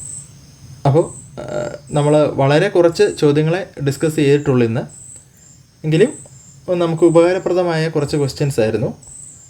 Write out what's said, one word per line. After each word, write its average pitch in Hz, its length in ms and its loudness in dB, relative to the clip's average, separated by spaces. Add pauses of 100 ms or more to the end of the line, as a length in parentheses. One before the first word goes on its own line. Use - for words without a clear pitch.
(880)
അപ്പോൾ, 147 280 0 (260)
ആ, - 360 -10 (140)
നമ്മൾ 147 260 2
വളരെ 143 520 2
കുറച്ച് 170 340 2 (160)
ചോദ്യങ്ങളെ 156 480 0 (200)
ഡിസ്കസ് 151 300 -2
ചെയ്തിട്ടുള്ളൂ 143 500 2
ഇന്ന്. 113 140 -2 (1040)
എങ്കിലും 165 340 2 (600)
നമുക്ക് 165 260 0
ഉപകാരപ്രദമായ 170 840 2
കുറച്ച് 151 280 -4
ക്വസ്റ്റ്യൻസ് 139 440 -2
ആയിരുന്നു. 110 360 -2 (540)